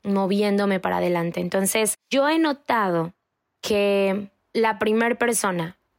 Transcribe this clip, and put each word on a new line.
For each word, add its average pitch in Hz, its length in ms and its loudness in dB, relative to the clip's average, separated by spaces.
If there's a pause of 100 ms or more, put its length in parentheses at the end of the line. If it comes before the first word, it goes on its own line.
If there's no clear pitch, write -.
moviéndome 202 760 0
para 180 160 -2
adelante. 175 420 -2
Entonces, 190 580 -2 (120)
yo 277 180 2
he 320 100 2
notado 214 760 0 (480)
que 202 680 0 (220)
la 220 260 0
primer 226 400 2
persona 185 600 -2 (220)